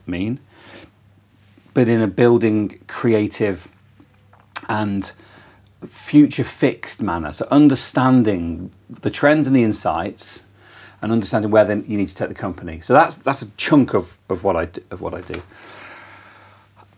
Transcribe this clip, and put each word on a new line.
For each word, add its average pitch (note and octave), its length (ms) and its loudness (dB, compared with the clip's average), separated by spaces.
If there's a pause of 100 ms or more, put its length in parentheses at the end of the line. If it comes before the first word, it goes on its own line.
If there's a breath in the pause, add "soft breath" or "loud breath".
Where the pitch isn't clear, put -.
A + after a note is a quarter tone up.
mean, G2 320 -6 (1300 loud breath)
but B2 160 2
in A2+ 140 2
a A2 60 2
building, G#2+ 800 2
creative, G#2+ 840 -2 (1000)
and G2+ 440 -4 (760 soft breath)
future-fixed - 1120 0
manner. E2+ 320 -4
So - 180 -6
understanding B2+ 1200 2 (200)
the - 200 -8
trends D3 360 2
and C3 100 2
the B2 60 4
insights, G2+ 840 -4 (560 soft breath)
and G#2+ 120 -4
understanding G#2+ 400 -2
where G#2+ 120 6
then G#2 220 -2
you G#2+ 100 -6
need G2 120 -2
to - 60 -12
take F#2 140 -6
the F2+ 60 -12
company. E2+ 460 -10
So - 120 -4
that's, D3+ 240 4
that's - 260 -4
a G#2+ 100 -14
chunk - 420 2
of, F#2 240 -4 (100)
of F#2 140 -6
what F#2+ 140 0
I E2 100 -2
do, - 240 -16
of F2+ 100 -14
what E2+ 140 -10
I F2 60 -12
do. E2+ 220 -12 (1500 loud breath)